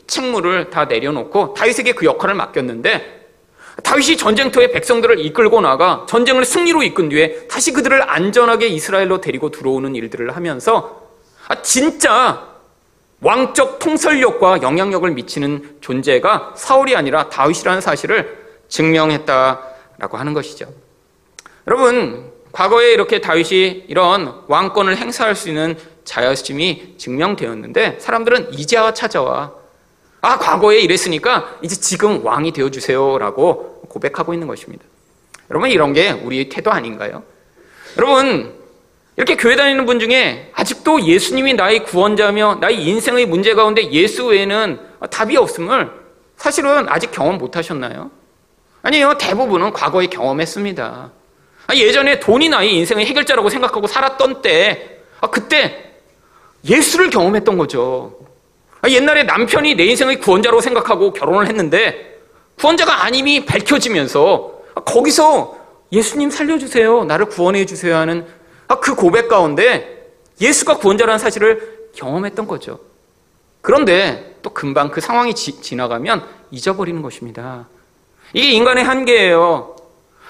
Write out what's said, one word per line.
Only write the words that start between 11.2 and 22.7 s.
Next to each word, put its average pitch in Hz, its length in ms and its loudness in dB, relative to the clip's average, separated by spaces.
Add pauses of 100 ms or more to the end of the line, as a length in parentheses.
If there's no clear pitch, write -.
아, - 160 -6
진짜 254 880 0 (680)
왕적 254 580 0
통솔력과 254 840 2
영향력을 180 480 0
미치는 143 720 -6
존재가 135 760 0
사울이 269 400 2
아니라 147 340 0
다윗이라는 165 520 0
사실을 180 600 -2 (240)
증명했다라고 143 1500 -2
하는 143 160 -6
것이죠. - 340 -8 (1000)
여러분, 240 640 0 (200)
과거에 233 400 4